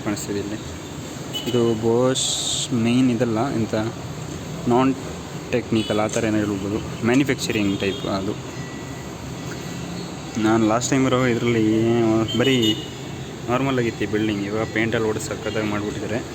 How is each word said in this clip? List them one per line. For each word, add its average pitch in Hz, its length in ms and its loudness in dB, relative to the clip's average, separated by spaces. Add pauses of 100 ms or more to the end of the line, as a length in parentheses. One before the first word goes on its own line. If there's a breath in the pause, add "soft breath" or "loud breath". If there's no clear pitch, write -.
ಕಾಣಿಸ್ತಿದೆ 104 400 -4
ಇಲ್ಲಿ. 104 140 -6 (920)
ಇದು 120 120 4 (220)
Bosch 127 420 4 (580)
ಮೇನ್ 123 300 4
ಇದಲ್ಲ, 113 240 0 (200)
ಎಂತ 110 160 0 (960)
ನಾನ್ 131 180 6 (640)
ಟೆಕ್ನಿಕಲ್ 110 520 0
ಆ - 100 2
ಥರ 113 160 0
ಏನೋ 107 120 2
ಹೇಳ್ಬೋದು, 101 360 -2 (300)
ಮ್ಯಾನುಫ್ಯಾಕ್ಚರಿಂಗ್ 120 640 2 (100)
ಟೈಪ್ 98 200 -2 (160)
ಅದು. 95 160 -4 (2000)
ನಾನು 113 160 6 (100)
ಲಾಸ್ಟ್ 123 200 2
ಟೈಮ್ 131 160 4
ಬರೋ 127 120 4 (120)
ಇದರಲ್ಲಿ 117 340 4 (760)
ಬರೀ 131 160 6 (920)
ನಾರ್ಮಲ್ 131 340 2
ಆಗಿತ್ತು 110 240 -2
ಈ - 80 -8
ಬಿಲ್ಡಿಂಗ್. 104 360 2
ಇವಾಗ 110 160 0 (100)
ಪೇಂಟಲ್ಲಿ 113 340 2
ಹೊಡೆದು 107 200 -4
ಸಖತ್ತಾಗಿ 107 440 -2
ಮಾಡಿಬಿಟ್ಟಿದ್ದಾರೆ. 104 460 -4 (140)